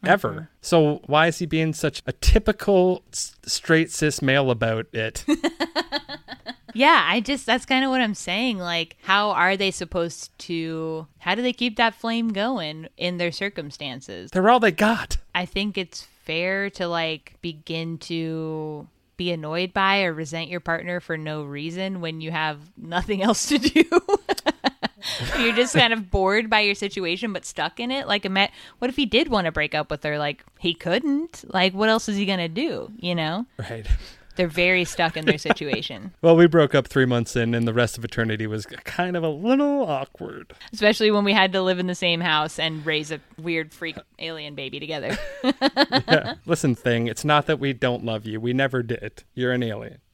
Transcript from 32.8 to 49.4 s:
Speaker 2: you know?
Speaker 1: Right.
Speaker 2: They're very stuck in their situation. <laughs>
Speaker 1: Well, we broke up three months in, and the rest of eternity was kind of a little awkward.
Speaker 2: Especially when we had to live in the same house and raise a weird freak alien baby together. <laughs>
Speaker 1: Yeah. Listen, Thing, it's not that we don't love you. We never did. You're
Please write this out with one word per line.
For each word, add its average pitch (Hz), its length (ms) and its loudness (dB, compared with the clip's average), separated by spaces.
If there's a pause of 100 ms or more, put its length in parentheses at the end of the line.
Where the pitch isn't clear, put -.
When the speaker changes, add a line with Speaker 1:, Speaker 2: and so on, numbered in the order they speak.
Speaker 2:
you 175 160 -4
know? 170 320 -4 (100)
Speaker 1:
Right. 113 300 -10 (480)
Speaker 2:
They're 180 120 2
very 180 380 2
stuck 165 320 -2
in 156 80 -6
their 175 120 2
situation. 127 800 -4
<laughs> - 40 -16
Speaker 1:
Well, 165 160 8
we 170 100 10
broke 151 260 6
up 139 140 4
three 131 180 4
months 120 300 0
in, 117 180 2
and 117 140 2
the 113 60 0
rest 120 240 2
of 117 80 -10
eternity 110 420 -2
was 107 180 -6
kind - 520 -6
of 165 60 -2
a 165 40 0
little 269 580 2
awkward. - 680 -8 (180)
Speaker 2:
Especially 214 400 4
when 202 140 2
we 202 80 4
had 190 200 4
to 190 80 2
live 185 160 2
in 180 100 -2
the 180 80 -4
same 170 260 0
house 156 360 0
and 156 280 -4
raise 151 260 -2
a 151 80 -8 (180)
weird 160 360 -6
freak 160 240 -10 (200)
alien 156 380 -12
baby 139 240 -10
together. 151 380 -6 (260)
<laughs> - 0 -
Speaker 1:
Yeah. - 920 0 (100)
Listen, 127 280 2
Thing, 117 340 0
it's 110 180 -6
not 147 220 2
that 151 120 0
we 139 140 -2
don't 120 320 -2
love 110 200 -4
you. 110 140 -6
We 120 140 -2
never 131 280 0
did. 113 420 -8 (100)
You're 123 180 -2